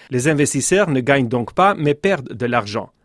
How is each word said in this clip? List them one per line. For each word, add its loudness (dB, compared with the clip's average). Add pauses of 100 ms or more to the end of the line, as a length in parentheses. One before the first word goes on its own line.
les -4
investisseurs 2
ne 0
gagnent 2
donc -4
pas, 2
mais 0
perdent -2
de -4
l'argent. -2 (140)